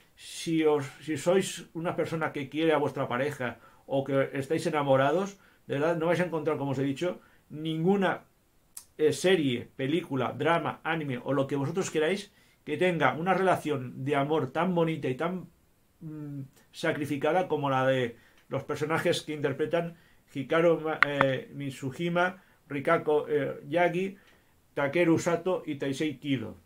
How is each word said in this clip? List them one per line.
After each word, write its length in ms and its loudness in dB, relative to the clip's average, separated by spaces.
si 500 -2
os, 200 4
si 160 -6
sois 560 0
una 240 -6
persona 360 -2
que 180 -6
quiere 220 2
a 60 6
vuestra 300 -2
pareja 520 -4
o 180 0
que 300 0
estáis 320 -2
enamorados, 720 2
de 120 -4
verdad 180 2
no 100 0
vais 140 2
a 40 2
encontrar, 340 -2
como 140 -2
os 60 -2
he 60 0
dicho, 360 -4
ninguna, 760 0
eh, 140 6
serie, 640 2
película, 600 -2
drama, 460 2
anime 400 -4
o 100 -2
lo 140 2
que 80 -4
vosotros 380 -2
queráis 400 0
que 120 -4
tenga 380 2
una 180 0
relación 720 0
de 120 0
amor 340 0
tan 240 0
bonita 340 0
y 60 -2
tan, 320 -6
mm, 400 -12
sacrificada 760 0
como 240 0
la 160 2
de 300 2
los 160 -4
personajes 580 0
que 120 -8
interpretan 600 -2
Hikaru 460 4
Ma-, 260 0
eh, 480 0
Mitsuhima, 880 -2
Rikako, 600 0
eh, 400 -2
Yagi, 480 0
Takeru 440 4
Sato 460 0
y 120 -6
Taisei 400 -4
Kido 500 -4